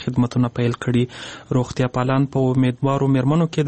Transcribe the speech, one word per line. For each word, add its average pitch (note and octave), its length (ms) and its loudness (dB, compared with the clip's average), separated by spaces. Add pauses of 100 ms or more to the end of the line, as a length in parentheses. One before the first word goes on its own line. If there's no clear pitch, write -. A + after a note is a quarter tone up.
خدمتونه B2 560 0
پیل A#2+ 260 0
کړي. B2 200 2 (520)
روغتیا B2+ 400 -2
پالان C3 380 2
په C3 180 2
امیدوارو C3+ 640 2
میرمنو C#3+ 320 2
کې D#3 220 -2